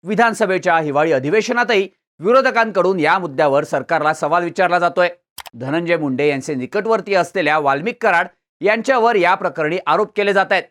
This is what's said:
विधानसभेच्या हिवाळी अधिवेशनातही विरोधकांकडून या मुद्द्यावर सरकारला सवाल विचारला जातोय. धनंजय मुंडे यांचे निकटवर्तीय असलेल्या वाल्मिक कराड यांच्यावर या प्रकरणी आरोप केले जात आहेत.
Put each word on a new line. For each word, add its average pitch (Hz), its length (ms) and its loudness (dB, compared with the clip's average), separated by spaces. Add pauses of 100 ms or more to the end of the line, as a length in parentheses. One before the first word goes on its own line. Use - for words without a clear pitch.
विधानसभेच्या 185 760 0
हिवाळी 151 340 0
अधिवेशनातही 202 760 0 (300)
विरोधकांकडून 208 840 2
या 160 180 2
मुद्द्यावर 147 460 0
सरकारला 151 500 -2
सवाल 165 300 0
विचारला 175 340 0
जातोय. 175 300 2 (460)
धनंजय 160 420 -2
मुंडे 147 320 0
यांचे 143 260 -4
निकटवर्तीय 196 640 -2
असलेल्या 170 420 0
वाल्मिक 151 440 -2
कराड 185 240 2 (340)
यांच्यावर 226 560 2
या 175 180 4
प्रकरणी 165 520 -4
आरोप 185 300 0
केले 202 160 0
जात 190 180 2
आहेत. 185 200 2